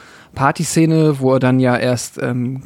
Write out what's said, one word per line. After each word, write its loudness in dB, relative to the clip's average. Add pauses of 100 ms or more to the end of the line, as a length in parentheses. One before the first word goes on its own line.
(360)
Partyszene, 0
wo 2
er 2
dann 2
ja 2
erst, -4
ähm, -6